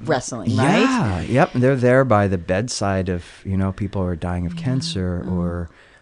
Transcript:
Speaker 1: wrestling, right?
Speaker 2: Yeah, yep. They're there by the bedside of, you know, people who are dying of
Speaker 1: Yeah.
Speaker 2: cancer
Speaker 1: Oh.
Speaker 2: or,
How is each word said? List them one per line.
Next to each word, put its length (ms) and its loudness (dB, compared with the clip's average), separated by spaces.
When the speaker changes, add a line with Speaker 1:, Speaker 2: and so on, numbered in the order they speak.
Speaker 1:
wrestling, 520 -2
right? 240 4
Speaker 2:
Yeah, 420 2
yep. 320 2
They're 220 4
there 280 4
by 240 4
the 100 0
bedside 680 -2
of, 160 -4
you 120 -2
know, 160 0
people 300 -4
who 60 -2
are 80 -2
dying 300 -4
of 80 -6
Speaker 1:
Yeah. 100 -10
Speaker 2:
cancer 640 -2
Speaker 1:
Oh. 100 -4
Speaker 2:
or, 340 -4